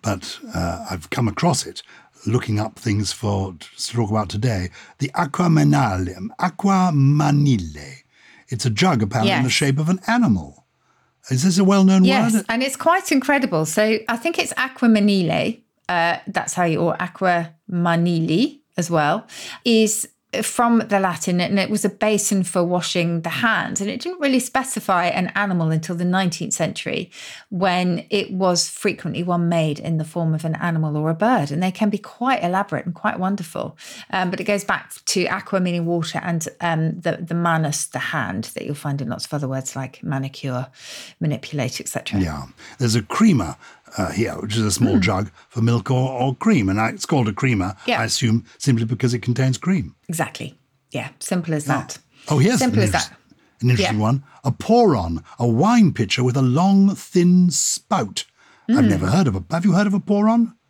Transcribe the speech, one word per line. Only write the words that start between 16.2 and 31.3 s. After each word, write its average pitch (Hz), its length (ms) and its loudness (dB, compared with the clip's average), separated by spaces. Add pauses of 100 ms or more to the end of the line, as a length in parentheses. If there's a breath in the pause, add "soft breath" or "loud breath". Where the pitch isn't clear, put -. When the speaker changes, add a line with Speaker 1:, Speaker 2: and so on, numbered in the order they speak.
Speaker 2:
that's - 260 -4
how 180 120 0
you, 160 140 0
or 170 180 0
aquamanili 170 1600 0 (180)
as 165 140 -4
well, 160 340 0 (400 loud breath)
is 220 420 2 (340)
from 233 380 2 (100)
the 202 100 2
Latin, 180 400 -2
and 180 180 0
it 190 120 0
was 214 160 -2
a 196 40 2
basin 208 540 0
for 180 180 -2
washing 170 600 0
the 170 80 -6
hands. - 500 -2
And 202 100 -4
it 240 120 -8
didn't 359 180 -10
really 262 220 2
specify 214 640 -2
an 180 300 -2
animal 180 360 0
until 160 240 -2
the 175 80 -4
nineteenth 180 500 -2
century, - 560 -4 (400 loud breath)
when 180 600 0
it 202 240 -2
was 180 360 0
frequently - 540 -6
one 175 240 0
made 160 320 0
in 165 180 -4
the 156 60 -2
form 160 300 -2
of 156 100 -4
an 160 120 -4
animal 160 420 -2
or 156 120 -2
a 165 60 0
bird. 196 340 0